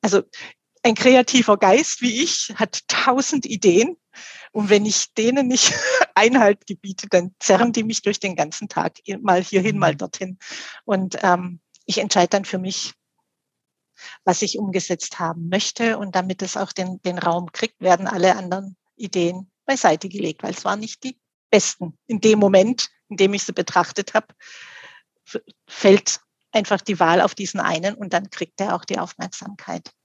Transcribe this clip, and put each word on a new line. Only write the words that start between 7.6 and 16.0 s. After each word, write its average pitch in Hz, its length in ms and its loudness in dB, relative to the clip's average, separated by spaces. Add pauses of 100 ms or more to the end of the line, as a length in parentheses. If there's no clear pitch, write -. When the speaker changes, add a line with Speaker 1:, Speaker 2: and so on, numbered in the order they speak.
Speaker 1:
die 226 120 -2
mich 220 180 -4
durch 208 180 -2
den 190 160 -6
ganzen 160 320 -6
Tag, 165 300 -6 (220)
mal 185 220 2
hierhin, 196 360 0
mal 165 160 2
Speaker 2:
Mhm. 143 40 -12
Speaker 1:
dorthin. 185 400 -10 (460)
Und, 190 380 -4
ähm, 180 380 0 (280)
ich - 100 -2
entscheide 190 300 2
dann 196 160 -2
für - 140 -8
mich, 185 340 -8 (1300)
was 180 180 0
ich - 160 -6
umgesetzt 185 600 -6
haben 165 300 -6
möchte. 214 500 -2
Und 196 160 -10